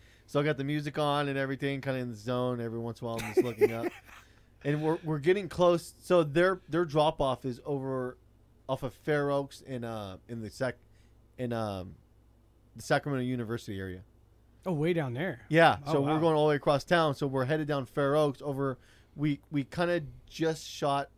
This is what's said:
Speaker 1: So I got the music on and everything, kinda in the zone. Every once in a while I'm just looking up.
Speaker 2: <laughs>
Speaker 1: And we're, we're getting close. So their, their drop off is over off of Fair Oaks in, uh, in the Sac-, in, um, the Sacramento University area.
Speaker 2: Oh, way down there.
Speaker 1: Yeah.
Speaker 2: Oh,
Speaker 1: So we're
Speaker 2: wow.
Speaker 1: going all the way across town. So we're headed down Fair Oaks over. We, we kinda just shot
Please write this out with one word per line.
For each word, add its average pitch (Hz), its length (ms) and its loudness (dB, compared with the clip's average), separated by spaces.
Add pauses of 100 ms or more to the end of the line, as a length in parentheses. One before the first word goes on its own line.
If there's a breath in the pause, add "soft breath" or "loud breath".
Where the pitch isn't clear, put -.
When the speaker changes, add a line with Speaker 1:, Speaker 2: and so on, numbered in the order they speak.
(260)
Speaker 1:
So - 140 -2
I 147 40 2
got 151 140 0
the 135 60 -2
music 147 340 -4
on 147 300 2
and 139 100 -2
everything, 135 440 -2
kinda 131 180 -2
in 123 100 -6
the 117 60 -8
zone. 123 460 -2
Every 117 180 -6
once 117 220 -8
in 123 60 -6
a - 20 -4
while 117 120 -4
I'm 110 120 -6
just 370 120 4
looking 117 280 2
up. 117 140 -4
Speaker 2:
<laughs> - 40 -8 (720 soft breath)
Speaker 1:
And 147 200 -2
we're, 160 200 0
we're 156 140 -2
getting 175 320 2
close. 175 540 2
So 180 200 6
their, 175 460 2
their 165 160 0
drop 151 340 2
off 131 260 0
is 123 200 -6
over 131 500 -4 (540)
off 135 140 -2
of 123 100 -4
Fair 147 380 0
Oaks 139 300 -2
in, 127 220 -8
uh, 107 340 -8 (120)
in 113 140 -8
the 104 80 -8
Sac-, 127 260 -4 (600)
in, 123 120 -4
um, 101 440 -4 (800)
the 113 80 -14
Sacramento 139 420 0
University 117 540 -4
area. 92 220 -8 (640)
Speaker 2:
Oh, 185 60 0
way 160 200 2
down 139 220 -2
there. 151 340 -6
Speaker 1:
Yeah. 151 280 6 (100)
Speaker 2:
Oh, 151 60 -2
Speaker 1:
So 143 80 4
we're 143 120 2
Speaker 2:
wow. 156 60 2
Speaker 1:
going 160 160 4
all 151 100 4
the 151 40 6
way 147 80 4
across 143 260 2
town. 160 320 2
So 147 100 -4
we're 131 200 0
headed 156 220 0
down 139 200 -2
Fair 143 280 2
Oaks 151 300 2
over. 139 320 -2 (380)
We, 147 240 0 (100)
we 143 140 0
kinda 170 400 -2 (260)
just 160 340 -2
shot 139 540 -2